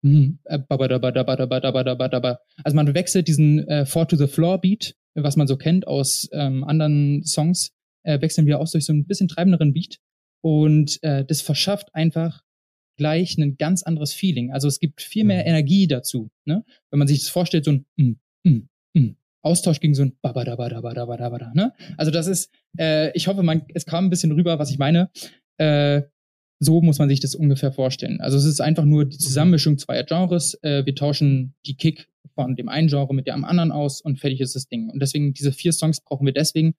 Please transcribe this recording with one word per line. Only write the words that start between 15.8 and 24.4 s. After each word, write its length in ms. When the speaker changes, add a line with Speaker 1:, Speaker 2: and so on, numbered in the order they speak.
Speaker 1:
dazu, 420
ne? 180
Wenn 80
man 80
sich 120
das 100
vorstellt, 360
so 60
ein, 140
mm, 160
mm, 220
mm. 180
Austausch 360
gegen 140
so 100
ein 180
babadabadabadabada, 1300
ne? 200
Also 140
das 160
ist, 240
äh, 360
ich 120
hoffe, 160
man, 200
es 120
kam 200
ein 40
bisschen 220
rüber, 280